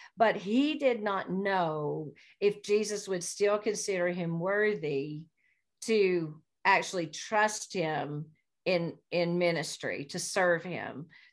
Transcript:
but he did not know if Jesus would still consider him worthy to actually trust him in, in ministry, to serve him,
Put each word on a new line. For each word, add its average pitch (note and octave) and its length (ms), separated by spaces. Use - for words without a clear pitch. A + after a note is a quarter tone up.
but G#3 200
he B3+ 420
did B3 240
not G3 260
know D#3 840
if G3+ 220
Jesus G#3 460
would F3+ 160
still G3+ 340
consider G3+ 480
him F3 320
worthy D#3+ 840
to F#3 580
actually F3+ 420
trust G#3+ 640
him D3+ 520
in, E3+ 300
in E3+ 260
ministry, D3+ 640
to F3 140
serve F3 460
him, B2+ 420